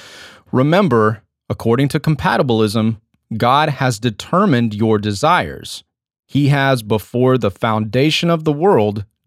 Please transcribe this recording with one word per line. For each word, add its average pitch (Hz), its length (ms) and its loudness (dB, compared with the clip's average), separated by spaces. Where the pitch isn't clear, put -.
remember, 127 720 2
according 113 400 0
to 151 120 -2
compatibilism, 113 1000 0
God 135 320 2
has 127 300 -2
determined 120 760 -2
your 110 240 0
desires. 104 840 -4
He 143 220 0
has, 135 340 2
before 120 560 0
the 98 120 0
foundation 120 800 -2
of 165 160 0
the 156 80 0
world, 117 520 0